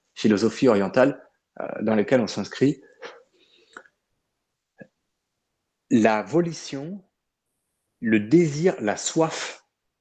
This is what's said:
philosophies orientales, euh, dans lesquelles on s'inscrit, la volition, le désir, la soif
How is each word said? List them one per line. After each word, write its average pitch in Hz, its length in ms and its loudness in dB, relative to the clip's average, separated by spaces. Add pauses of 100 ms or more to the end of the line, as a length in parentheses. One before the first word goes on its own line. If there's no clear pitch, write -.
(140)
philosophies 110 540 2
orientales, 120 520 2 (400)
euh, - 60 -8 (160)
dans 110 140 0
lesquelles 127 240 2
on 104 80 -2
s'inscrit, - 520 -2 (3000)
la 107 320 2
volition, 160 840 -6 (960)
le 110 200 2
désir, 156 600 2
la 101 160 -2
soif - 680 -6 (360)